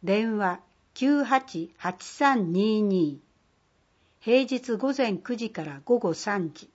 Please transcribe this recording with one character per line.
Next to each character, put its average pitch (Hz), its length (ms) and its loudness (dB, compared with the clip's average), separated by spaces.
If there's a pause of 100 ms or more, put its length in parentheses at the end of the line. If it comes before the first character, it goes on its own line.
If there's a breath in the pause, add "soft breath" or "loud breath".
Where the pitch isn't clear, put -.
電 214 340 0
話、 180 220 -2 (340)
九 285 300 2
八 226 540 -2
八 - 260 -8
三 254 480 2
二 214 300 2
二。 180 400 0 (960)
平 240 220 4
日 247 340 -4
午 262 180 -2
前 233 240 0
九 233 200 -6
時 220 120 -6
か 170 140 -10
ら 143 220 -12
午 240 140 2
後 180 140 -2
三 185 380 -4
時。 - 240 -20